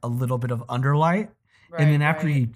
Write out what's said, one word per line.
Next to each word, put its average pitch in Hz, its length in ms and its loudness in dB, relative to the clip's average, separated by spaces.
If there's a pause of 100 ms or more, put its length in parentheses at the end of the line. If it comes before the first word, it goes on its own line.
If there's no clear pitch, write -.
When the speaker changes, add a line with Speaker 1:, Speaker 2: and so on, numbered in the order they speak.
Speaker 1:
a 117 40 -4
little 123 320 -2
bit 120 120 -4
of 117 160 -6
underlight, 147 640 0 (480)
and 151 140 4
then 147 100 2
Speaker 2:
Right, 147 60 2
Speaker 1:
after 156 200 0
Speaker 2:
right. 143 80 0
Speaker 1:
he 123 200 2